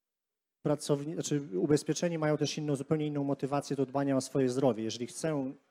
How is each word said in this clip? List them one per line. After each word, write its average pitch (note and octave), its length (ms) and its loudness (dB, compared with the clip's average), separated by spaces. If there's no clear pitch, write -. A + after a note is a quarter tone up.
Pracowni-, D3 520 0
znaczy D3 280 -2
ubezpieczeni D#3+ 640 2
mają D3+ 180 2
też D3 220 -2
inną, D3 180 0
zupełnie D3+ 300 0
inną D3 180 -2
motywację C#3 520 -2
do C3+ 100 2
dbania C#3 300 2
o C3 40 4
swoje C3 280 2
zdrowie. B2 360 2
Jeżeli A#2 220 -4
chcę C#3+ 460 -4